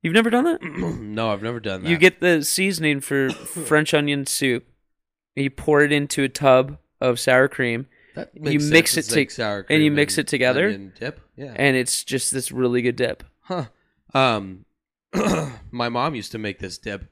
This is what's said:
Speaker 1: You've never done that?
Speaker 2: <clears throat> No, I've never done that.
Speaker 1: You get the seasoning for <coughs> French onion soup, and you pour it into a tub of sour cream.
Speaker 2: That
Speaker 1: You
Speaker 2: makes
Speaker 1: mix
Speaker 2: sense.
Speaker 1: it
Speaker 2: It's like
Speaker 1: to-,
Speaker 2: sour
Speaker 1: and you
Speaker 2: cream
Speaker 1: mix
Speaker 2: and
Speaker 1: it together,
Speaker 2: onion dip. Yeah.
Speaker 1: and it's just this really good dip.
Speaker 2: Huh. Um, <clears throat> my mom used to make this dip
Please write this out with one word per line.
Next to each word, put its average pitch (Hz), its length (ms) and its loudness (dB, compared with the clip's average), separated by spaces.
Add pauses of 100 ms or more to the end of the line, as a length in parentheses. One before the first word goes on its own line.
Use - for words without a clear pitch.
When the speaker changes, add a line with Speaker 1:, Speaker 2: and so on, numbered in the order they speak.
Speaker 1:
You've 165 120 -2
never 226 160 4
done 247 140 2
that? 339 180 0
Speaker 2:
<clears throat> 170 360 -6
No, 110 320 -4
I've 101 140 -2
never 117 160 -6
done 95 240 -6
that. 156 60 -2
Speaker 1:
You 170 60 4
get 180 240 4
the 170 220 4
seasoning 160 580 0
for 135 300 0
<coughs> - 0 -
French 156 640 0
onion 143 320 0
soup, 131 400 -2 (720)
and 139 80 -2
you 135 60 -2
pour 147 320 2
it 147 100 2
into 143 320 0
a 131 40 -2
tub 135 480 4 (240)
of 123 200 0
sour 131 260 4
cream. 123 400 -4 (300)
Speaker 2:
That - 180 -14
Speaker 1:
You - 80 -20
Speaker 2:
makes 147 220 0
Speaker 1:
mix 160 280 4
Speaker 2:
sense. 160 140 -2
Speaker 1:
it - 40 -8
Speaker 2:
It's 120 60 2
like 139 120 2
Speaker 1:
to-, - 80 -16
Speaker 2:
sour 104 340 -4
Speaker 1:
and 156 120 4
you 151 80 4
Speaker 2:
cream 147 40 -2
Speaker 1:
mix 147 240 0
Speaker 2:
and 151 80 -2
Speaker 1:
it - 20 -10
together, 127 380 2
Speaker 2:
onion 98 320 -6
dip. 135 220 -10 (160)
Yeah. 131 180 -14
Speaker 1:
and 135 220 2
it's 123 260 -2
just - 300 -4
this 131 180 -6
really 123 320 0
good 120 140 0
dip. 123 260 -4 (200)
Speaker 2:
Huh. 175 240 -8 (460)
Um, 107 520 0 (480)
<clears throat> 165 580 -4
my 120 180 -4
mom 127 280 -2
used 104 160 -10
to 113 60 -8
make 107 200 -6
this 92 200 -10
dip 101 340 -10